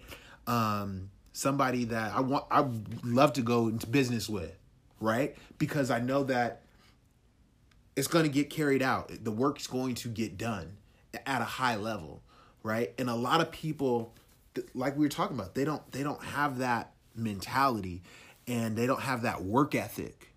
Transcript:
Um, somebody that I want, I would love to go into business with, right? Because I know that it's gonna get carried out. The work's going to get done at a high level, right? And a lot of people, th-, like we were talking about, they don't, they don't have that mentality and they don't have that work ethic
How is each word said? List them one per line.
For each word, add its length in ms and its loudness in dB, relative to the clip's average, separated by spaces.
Um, 640 0
somebody 520 0
that 300 -2
I 60 2
want, 300 0
I 100 6
would 440 -4
love 280 6
to 100 0
go 240 4
into 200 -2
business 400 2
with, 300 -6
right? 360 2
Because 320 2
I 80 2
know 260 2
that 380 0
it's 120 0
gonna 200 4
get 220 0
carried 320 2
out. 300 0
The 80 -4
work's 360 0
going 280 -2
to 140 -8
get 280 -4
done 400 -6
at 140 0
a 40 -2
high 300 -2
level, 480 -6
right? 340 0
And 120 -2
a 60 -2
lot 240 2
of 120 0
people, 640 -2
th-, 180 -8
like 240 -2
we 80 4
were 40 2
talking 280 -2
about, 160 -6
they 100 0
don't, 280 -4
they 120 -6
don't 200 -6
have 340 -2
that 340 -2
mentality 840 0
and 280 0
they 120 2
don't 140 2
have 200 -2
that 220 -2
work 320 2
ethic 600 -6